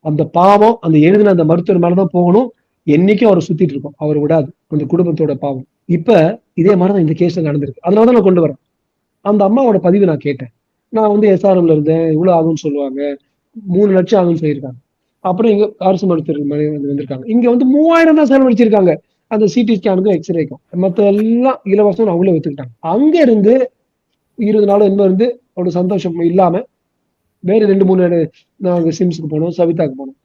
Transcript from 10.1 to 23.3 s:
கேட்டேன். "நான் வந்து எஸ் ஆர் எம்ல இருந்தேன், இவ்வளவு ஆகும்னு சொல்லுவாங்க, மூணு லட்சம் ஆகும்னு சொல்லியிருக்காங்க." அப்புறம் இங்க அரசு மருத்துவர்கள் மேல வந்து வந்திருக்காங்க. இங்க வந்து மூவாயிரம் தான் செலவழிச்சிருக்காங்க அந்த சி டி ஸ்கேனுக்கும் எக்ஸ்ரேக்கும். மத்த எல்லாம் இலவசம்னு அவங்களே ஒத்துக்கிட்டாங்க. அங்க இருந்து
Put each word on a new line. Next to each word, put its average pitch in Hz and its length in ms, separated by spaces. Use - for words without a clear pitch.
கேட்டேன். 135 240
"நான் 214 200
வந்து 214 160
எஸ் 190 180
ஆர் 190 140
எம்ல 165 160
இருந்தேன், 160 360
இவ்வளவு 151 240
ஆகும்னு 160 260
சொல்லுவாங்க, 143 380
மூணு 190 260
லட்சம் 185 280
ஆகும்னு 170 220
சொல்லியிருக்காங்க." 139 380
அப்புறம் 202 280
இங்க 208 140
அரசு 190 280
மருத்துவர்கள் 151 440
மேல 151 200
வந்து 143 200
வந்திருக்காங்க. 139 360
இங்க 240 240
வந்து 247 160
மூவாயிரம் 320 540
தான் 262 100
செலவழிச்சிருக்காங்க 226 640
அந்த 214 160
சி 196 160
டி 226 140
ஸ்கேனுக்கும் 190 400
எக்ஸ்ரேக்கும். 160 440
மத்த 185 300
எல்லாம் 233 580
இலவசம்னு 202 480
அவங்களே 180 220
ஒத்துக்கிட்டாங்க. 139 400
அங்க 269 340
இருந்து 226 340